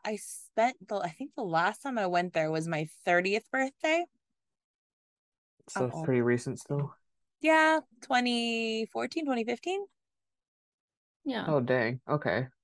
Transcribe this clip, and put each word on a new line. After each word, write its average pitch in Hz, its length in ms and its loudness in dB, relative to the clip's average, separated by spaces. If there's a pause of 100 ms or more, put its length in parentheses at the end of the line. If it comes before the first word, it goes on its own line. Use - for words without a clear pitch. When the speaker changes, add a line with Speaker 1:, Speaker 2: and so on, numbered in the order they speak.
Speaker 1:
I 214 120 -6
spent - 600 -2 (100)
the, 214 100 -4
I 175 120 -4
think 269 260 -12
the 262 80 -6
last 175 400 2
time 262 160 -4
I 190 80 0
went 175 260 0
there 156 180 0
was 160 160 -2
my 156 200 -2 (180)
thirtieth 185 460 2
birthday. 311 540 0 (1600)
Speaker 2:
So 127 200 -2
Speaker 1:
How 117 60 -8
old? 160 100 -6
Speaker 2:
pretty 127 160 4
recent 120 380 0
still. 143 360 -4 (460)
Speaker 1:
Yeah, 311 400 4 (200)
twenty 233 920 0
fourteen, 254 340 -4
twenty 247 200 0
fifteen. 339 360 -4 (1400)
Speaker 3:
Yeah. 226 220 -2
Speaker 2:
Oh, 151 120 4
dang. 123 400 2 (100)
Okay. 127 380 0 (160)